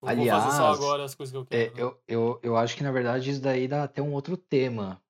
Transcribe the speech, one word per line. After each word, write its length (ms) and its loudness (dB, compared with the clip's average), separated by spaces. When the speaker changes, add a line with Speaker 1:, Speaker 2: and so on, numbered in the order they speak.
Speaker 1:
Vou 80 -6
fazer 420 4
só 160 4
Speaker 2:
Aliás, 60 6
Speaker 1:
agora 300 0
as 120 -8
coisas 160 -10
que 60 -8
eu 140 -8
Speaker 2:
é, 140 4
Speaker 1:
quero, 100 -8
né? 60 -4
Speaker 2:
eu, 260 -4
eu, 360 0
eu 140 2
acho 180 2
que, 80 -6
na 80 -2
verdade, 380 0
isso 120 -4
daí 260 0
dá 160 -2
até 180 -6
um 120 -2
outro 240 -4
tema 640 -2